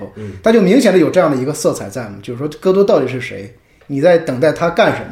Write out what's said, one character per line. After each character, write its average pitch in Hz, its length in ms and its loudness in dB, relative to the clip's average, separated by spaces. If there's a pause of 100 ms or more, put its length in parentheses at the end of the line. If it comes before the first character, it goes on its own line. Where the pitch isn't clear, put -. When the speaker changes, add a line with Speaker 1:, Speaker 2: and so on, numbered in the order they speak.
Speaker 1:
候， 101 160 -14
Speaker 2:
嗯。 107 160 -12 (100)
Speaker 1:
他 226 80 4
就 226 100 6
明 226 200 4
显 214 120 4
的 185 60 6
有 156 100 4
这 180 120 2
样 165 100 4
的 135 60 -2
一 127 80 -2
个 147 100 -4
色 - 180 -2
彩 104 160 -10
在 120 200 -10
嘛， 101 120 -16
就 127 120 -12
是 120 80 -12
说 151 80 -6 (100)
戈 190 140 0
多 196 100 4
到 196 160 4
底 131 80 -2
是 127 140 -6
谁？ 98 340 -14 (320)
你 139 140 -6
在 170 180 4
等 135 220 -6
待 151 100 2
他 170 180 -2
干 170 280 2
什 107 160 -10